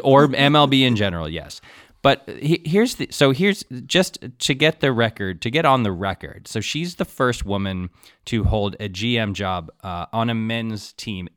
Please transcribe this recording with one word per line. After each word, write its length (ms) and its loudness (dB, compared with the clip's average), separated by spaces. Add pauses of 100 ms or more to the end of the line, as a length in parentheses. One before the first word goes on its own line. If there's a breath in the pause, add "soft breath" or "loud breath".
or 320 6
M 220 4
L 100 6
B 180 4
in 120 4
general, 320 -2
yes. 320 -10 (400 loud breath)
But 280 2
he-, 380 -2
here's 300 2
the, 140 -6
so 200 4
here's, 340 0 (220)
just 320 0 (220)
to 140 0
get 260 0
the 120 2
record, 480 -2
to 100 -6
get 140 0
on 200 4
the 80 0
record. 540 -8
So 140 -6
she's 360 -6
the 100 -4
first 400 -2
woman 420 -4 (380 loud breath)
to 180 0
hold 340 0
a 120 -8
G 280 -2
M 140 -2
job, 380 -4 (120)
uh, 300 -8
on 160 0
a 60 -2
men's 580 -6
team 440 -10